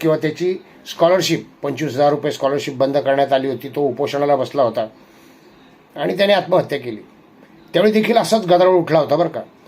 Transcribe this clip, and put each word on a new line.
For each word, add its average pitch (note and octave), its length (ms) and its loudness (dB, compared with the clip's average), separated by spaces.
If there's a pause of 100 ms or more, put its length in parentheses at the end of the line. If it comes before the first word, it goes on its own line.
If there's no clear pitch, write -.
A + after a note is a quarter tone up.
किंवा D#3 160 0
त्याची D#3+ 360 -4 (380)
स्कॉलरशिप, E3+ 540 0 (180)
पंचवीस C#3 300 -6
हजार C#3+ 160 2
रुपये D3 220 -2
स्कॉलरशिप C#3 440 -4
बंद C3+ 220 0
करण्यात C#3 360 0
आली C3+ 140 0
होती. C3 220 -8
तो D3 120 -6
उपोषणाला C#3+ 540 -2
बसला C3 280 -2
होता A2+ 240 -2 (1080)
आणि F3 220 -4
त्याने G3+ 160 4
आत्महत्या E3+ 460 0
केली. A2+ 220 -10 (720)
त्यावेळी G#3 200 4
देखील G#3+ 240 2
असाच G#3 280 0
गदारोळ F3+ 300 6
उठला D#3+ 240 2
होता C#3+ 160 0
बरं E3 140 2
का. A2+ 120 -10 (260)